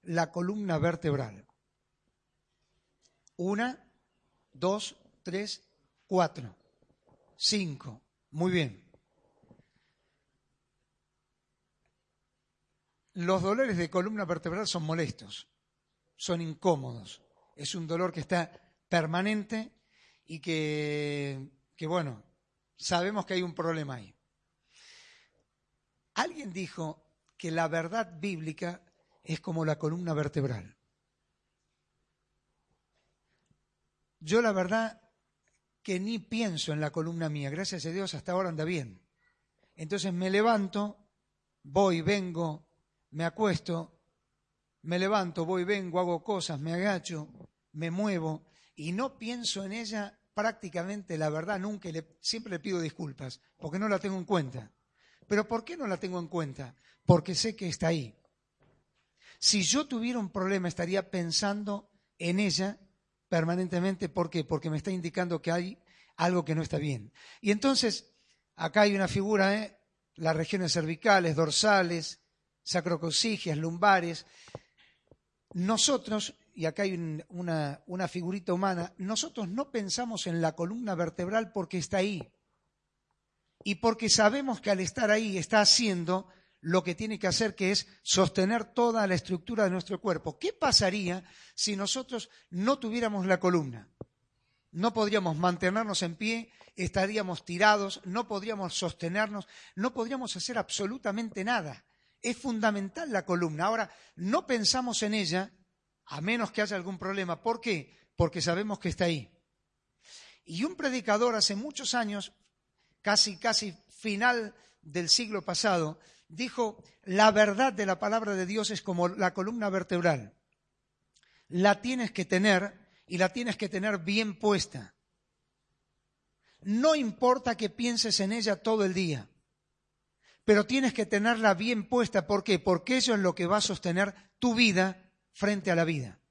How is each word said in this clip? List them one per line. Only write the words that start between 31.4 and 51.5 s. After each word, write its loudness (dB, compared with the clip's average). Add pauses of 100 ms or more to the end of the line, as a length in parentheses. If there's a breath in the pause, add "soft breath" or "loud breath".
Yo 2
la 2
verdad 0 (840)
que -4
ni -4
pienso -4
en -2
la -2
columna -4
mía, -4
gracias -6
a -4
Dios -4
hasta -6
ahora 0
anda -4
bien. -6 (720)
Entonces -4
me -2
levanto, 2 (520)
voy, 4
vengo, -2 (440)
me -4
acuesto, -2 (840)
me -2
levanto, 0
voy, 0
vengo, 0
hago 0
cosas, -4
me -4
agacho, -2 (440)
me -6
muevo -2 (280 soft breath)
y -6
no -4
pienso -6
en -8
ella -8 (140)
prácticamente, -4
la 0
verdad, -2